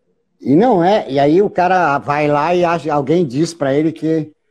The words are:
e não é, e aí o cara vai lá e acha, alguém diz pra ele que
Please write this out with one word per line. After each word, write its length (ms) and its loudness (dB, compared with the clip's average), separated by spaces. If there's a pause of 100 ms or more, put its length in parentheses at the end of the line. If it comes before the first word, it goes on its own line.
(400)
e 160 0
não 280 2
é, 280 0
e 80 -2
aí 220 4
o 80 0
cara 480 0
vai 300 -2
lá 280 0
e 80 0
acha, 300 -2
alguém 320 0
diz 280 -2
pra 200 -2
ele 180 0
que 400 -4 (200)